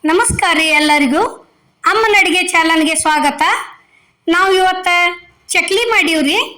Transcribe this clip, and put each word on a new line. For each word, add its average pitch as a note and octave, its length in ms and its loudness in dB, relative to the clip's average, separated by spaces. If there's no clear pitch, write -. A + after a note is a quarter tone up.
ನಮಸ್ಕಾರ F4+ 500 0
ರೀ D#4+ 60 0
ಎಲ್ಲರಿಗೂ. D4+ 420 2
ಅಮ್ಮನ G#4+ 300 2
ಅಡಿಗೆ F#4 200 2
ಚಾನಲ್ಗೆ D#4+ 520 0
ಸ್ವಾಗತ. D4 400 0
ನಾವು F#4+ 160 2
ಇವತ್ತ F#4 300 0
ಚಕ್ಲಿ F#4+ 300 0
ಮಾಡೀವ್ರಿ. D#4+ 420 0